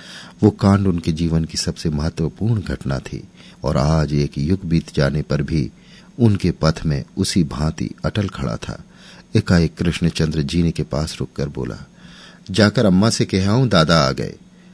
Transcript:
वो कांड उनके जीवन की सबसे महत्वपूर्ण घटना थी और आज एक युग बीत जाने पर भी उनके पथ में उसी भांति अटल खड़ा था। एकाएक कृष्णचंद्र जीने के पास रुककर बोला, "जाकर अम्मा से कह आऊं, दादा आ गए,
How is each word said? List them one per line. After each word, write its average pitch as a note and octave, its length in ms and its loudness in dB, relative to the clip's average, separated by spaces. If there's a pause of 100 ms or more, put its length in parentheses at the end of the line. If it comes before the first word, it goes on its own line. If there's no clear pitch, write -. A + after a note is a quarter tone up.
(420)
वो G#2+ 80 8
कांड G2 360 2
उनके F2 260 -2
जीवन E2 320 0
की D#2+ 140 -8
सबसे - 320 -4
महत्वपूर्ण D#2+ 720 -2
घटना C2+ 360 -6
थी - 300 -12 (360)
और D2 120 0
आज D2 360 2
एक C#2+ 260 -2
युग D#2+ 260 0
बीत E2 300 -2
जाने D2 280 0
पर D2 200 -2
भी C#2 280 -2 (480)
उनके G2+ 320 2
पथ D#2+ 240 0 (120)
में C#2+ 180 -2 (120)
उसी F#2 280 0
भांति D2 460 -4 (140)
अटल G2+ 240 -2
खड़ा A#1 280 -6
था। - 280 -12 (520)
एकाएक F2 380 2
कृष्णचंद्र D#2+ 680 0
जीने E2 280 0
के D2+ 120 -6
पास D2+ 380 -4
रुककर - 280 -6
बोला, B1+ 400 -10 (600)
"जाकर G#2 360 2
अम्मा G2 240 6
से A2+ 140 0
कह G2 260 0
आऊं, B2 180 2
दादा D#2+ 400 4
आ C2+ 40 0
गए, B1 220 -6 (400)